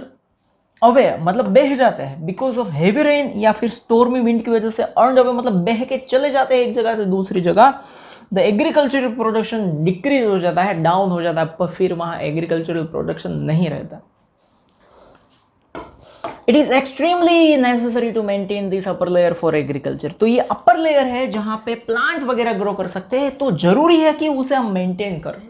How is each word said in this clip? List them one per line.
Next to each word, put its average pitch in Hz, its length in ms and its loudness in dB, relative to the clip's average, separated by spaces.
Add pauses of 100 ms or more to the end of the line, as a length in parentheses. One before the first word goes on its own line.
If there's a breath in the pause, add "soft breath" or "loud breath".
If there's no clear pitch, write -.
(840)
away, 233 360 4
मतलब 190 280 0
बह 269 280 4
जाते 233 280 0
हैं, 139 240 -12
because 233 300 -4
of 240 80 -2
heavy 190 380 0
rain 285 320 2
या 214 160 2
फिर 220 180 -2
stormy 240 540 2
wind 233 220 2
की 240 60 -2
वजह 226 180 0
से 220 140 -4
earned 254 340 2
away 247 160 4
मतलब 240 200 -2
बह 214 300 0
के 262 140 -4
चले 262 340 0
जाते 262 240 0
हैं 247 60 4
एक 240 140 -2
जगह 226 200 0
से 214 100 -2
दूसरी 190 360 -2
जगह, 196 380 4 (540 loud breath)
the 247 180 2
agricultural 262 680 0
production 220 420 -2 (160)
decrease 190 520 0
हो 196 120 0
जाता 175 240 0
है, 185 200 -2
डाउन 190 260 2
हो 175 120 -2
जाता 165 200 -2
है, 156 40 0
पर 170 220 -4
फिर 180 260 -2
वहाँ 170 240 -8
एग्रीकल्चरल 165 680 -4
प्रोडक्शन 160 480 -8
नहीं 156 380 -2
रहता। 151 320 -12 (2500 loud breath)
It - 60 4
is 294 140 2
extremely 320 920 2
necessary 240 540 -2
to 220 40 -2
maintain 202 500 -4
this 190 160 -4
upper 180 200 -4
layer 175 360 2
for 160 100 2 (120)
agriculture। 139 480 -6
तो 214 120 0
ये 240 140 4
अपर - 380 2
लेयर 302 260 2
है 247 280 -4
जहाँ 220 340 -6
पे 233 100 -4
प्लांट्स 277 480 -2
वगैरह 233 300 -2
ग्रो 202 200 -2
कर 185 140 -6
सकते 196 320 -6
हैं, 277 180 -2
तो 269 140 0
ज़रूरी 202 460 4
है 311 160 4
कि 311 140 -2
उसे 269 280 -2
हम 233 160 -2
मेंटेन 185 480 -4
कर 151 140 -10 (160)